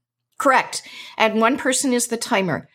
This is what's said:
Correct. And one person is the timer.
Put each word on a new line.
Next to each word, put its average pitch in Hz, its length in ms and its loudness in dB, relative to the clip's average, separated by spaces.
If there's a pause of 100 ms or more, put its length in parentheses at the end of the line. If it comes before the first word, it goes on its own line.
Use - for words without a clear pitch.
(380)
Correct. - 460 0 (340)
And 220 240 2
one 247 160 2
person 262 360 0
is 240 140 0
the 226 100 -4
timer. 190 580 -2